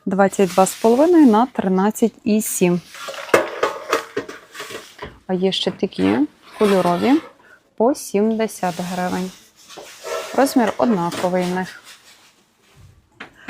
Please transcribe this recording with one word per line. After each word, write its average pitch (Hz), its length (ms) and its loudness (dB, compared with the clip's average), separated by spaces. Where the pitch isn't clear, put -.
двадцять 196 420 2
два 190 180 4
з - 80 -6
половиною 294 520 6
на 226 200 6
тринадцять 190 680 0
і 214 180 2
сім. 175 380 0
А 185 80 -4
є 185 180 0
ще - 180 -4
такі 190 480 -2
кольорові 190 540 2
по 247 180 2
сімдесят 214 840 -4
гривень. 185 520 -6
Розмір 254 420 2
однаковий 180 680 0
в 180 100 -4
них. 185 240 -8